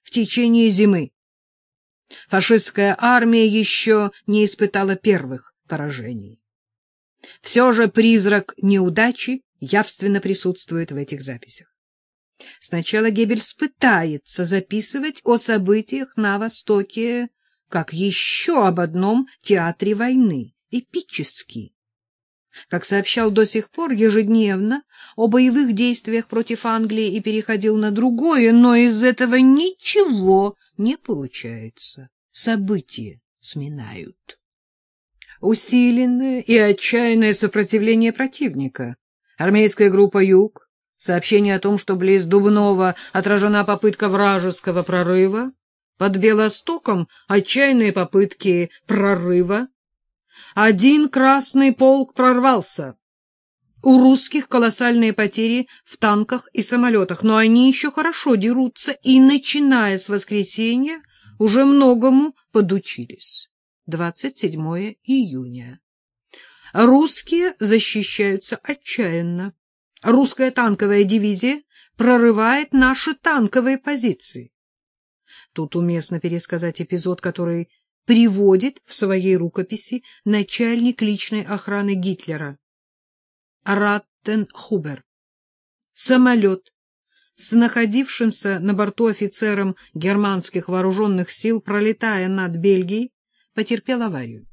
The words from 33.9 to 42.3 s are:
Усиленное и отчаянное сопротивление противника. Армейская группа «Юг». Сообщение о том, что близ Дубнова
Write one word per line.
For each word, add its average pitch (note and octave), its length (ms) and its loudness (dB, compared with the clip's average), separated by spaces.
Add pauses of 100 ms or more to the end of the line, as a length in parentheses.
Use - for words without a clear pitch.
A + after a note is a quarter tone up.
Усиленное B3 1000 0
и A#3 140 2
отчаянное A3 800 2
сопротивление A3 800 0
противника. C#3 840 -6 (400)
Армейская G3+ 520 4
группа G3 340 4
«Юг». F#3+ 460 2 (260)
Сообщение G3 600 0
о F#3 40 -2
том, G3+ 180 0
что F#3+ 200 -4
близ F#3+ 260 2
Дубнова G3 720 2 (160)